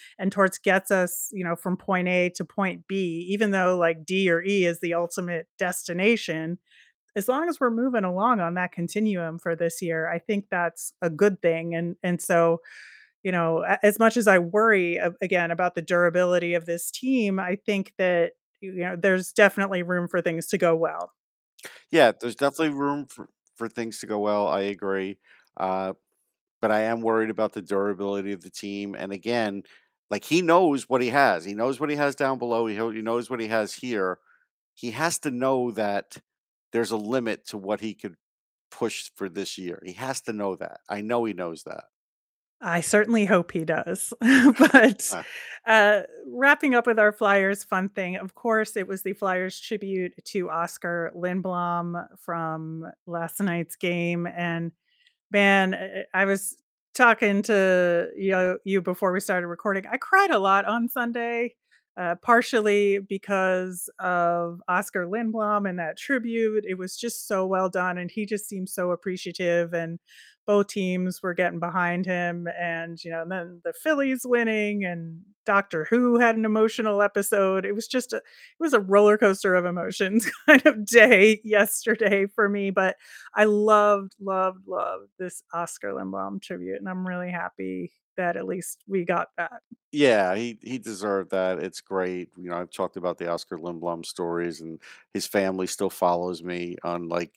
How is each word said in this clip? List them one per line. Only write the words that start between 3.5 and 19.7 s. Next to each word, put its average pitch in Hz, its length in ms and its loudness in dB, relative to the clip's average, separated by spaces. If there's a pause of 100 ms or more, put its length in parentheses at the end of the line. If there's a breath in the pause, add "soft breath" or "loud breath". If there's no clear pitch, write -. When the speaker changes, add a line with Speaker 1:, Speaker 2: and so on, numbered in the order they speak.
Speaker 1:
though, 185 260 2
like, 165 260 2
D 185 280 2
or 170 100 2
E 196 240 2
is 170 140 0
the 170 160 -2
ultimate 175 520 -4 (120)
destination, 180 1000 0 (580 soft breath)
as 196 120 -2
long 294 220 0
as 294 100 -6
we're 254 100 2
moving 233 340 0
along 196 360 0
on 170 160 -2
that 180 160 -2
continuum 175 640 -2
for 170 180 -2
this 170 240 -2
year, 165 300 -2
I 170 80 -4
think 202 320 -4
that's 175 420 -4 (120)
a 175 80 0
good 190 280 2
thing, 165 360 0
and, 170 260 -4
and 175 180 -2
so, 170 420 4 (600 loud breath)
you 185 120 -4
know, 165 340 0
a, 196 180 2
as 208 140 4
much 220 160 6
as 220 140 4
I 190 100 8
worry 180 560 2
a, 170 160 -2 (100)
again 175 300 0
about 175 240 -2
the 170 60 -4
durability 175 720 2
of 170 120 -2
this 170 240 -4
team, 233 480 0
I 185 280 -2
think 196 320 -2
that, 175 340 2 (300)
you 190 140 -12
know, 180 220 -4
there's 185 360 0
definitely 196 500 2